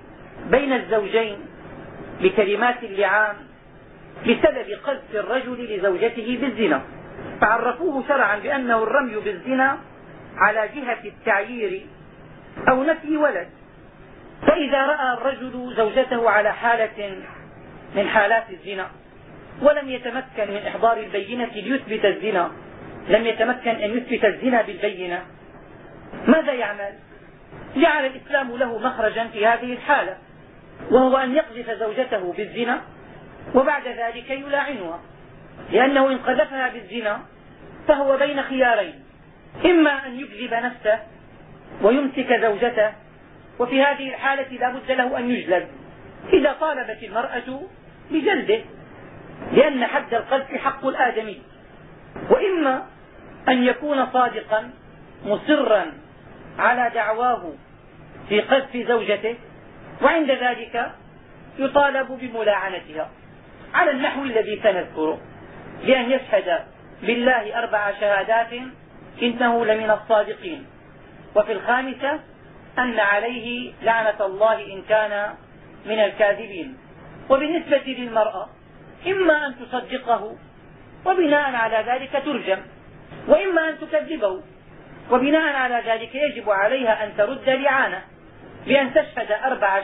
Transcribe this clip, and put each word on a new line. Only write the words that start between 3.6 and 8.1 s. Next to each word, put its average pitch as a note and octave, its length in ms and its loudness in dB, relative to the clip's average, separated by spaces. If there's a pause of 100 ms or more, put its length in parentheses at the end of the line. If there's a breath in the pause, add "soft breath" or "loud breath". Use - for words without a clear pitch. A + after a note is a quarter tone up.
بسبب G#3+ 640 0
قذف C4+ 320 -8
الرجل A#3+ 600 -6
لزوجته G#3 680 -2
بالزنا، G3 400 0 (600)
فعرفوه B3 640 2
شرعا A3 320 2